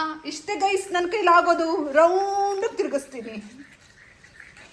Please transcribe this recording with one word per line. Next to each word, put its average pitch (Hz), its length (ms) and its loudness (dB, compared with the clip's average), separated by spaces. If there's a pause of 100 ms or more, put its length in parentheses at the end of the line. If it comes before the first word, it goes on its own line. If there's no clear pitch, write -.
(260)
ಇಷ್ಟೇ 349 300 -8
ಗೈಸ್ 381 360 -2
ನನ್ 349 200 -2
ಕೈಲಿ 349 260 4
ಆಗೋದು. 339 560 2
ರೌಂಡ್ 392 840 2
ತಿರುಗಿಸ್ತೀನಿ, 247 880 -8 (1080)